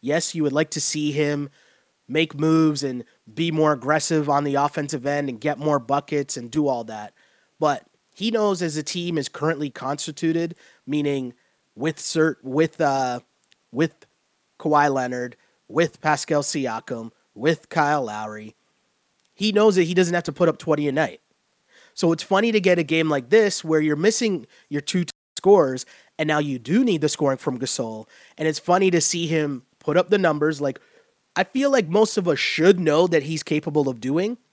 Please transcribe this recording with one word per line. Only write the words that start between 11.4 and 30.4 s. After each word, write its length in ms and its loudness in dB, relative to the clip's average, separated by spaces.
with 240 -4
Ser-, 440 0
with, 380 -2
uh, 400 0
with 340 -4
Kawhi 340 2
Leonard, 440 -6
with 340 -2
Pascal 420 0
Siakam, 680 -6
with 360 -2
Kyle 340 0
Lowry, 520 -10
he 180 -2
knows 240 4
that 80 4
he 100 -2
doesn't 200 2
have 120 -2
to 80 -6
put 160 4
up 80 -2
twenty 300 0
a 40 0
night. 300 -2
So 180 2
it's 100 -2
funny 300 2
to 80 4
get 180 4
a 60 0
game 260 0
like 200 -2
this 340 4
where 180 2
you're 140 0
missing 500 0
your 120 -4
two 240 -2
t-, 60 -12
scorers, 480 4
and 80 0
now 120 2
you 200 -2
do 240 2
need 180 0
the 80 2
scoring 280 0
from 200 -4
Gasol. 500 -6
And 100 -2
it's 120 -2
funny 320 2
to 100 2
see 260 -2
him 360 -2
put 180 0
up 120 0
the 80 4
numbers 440 0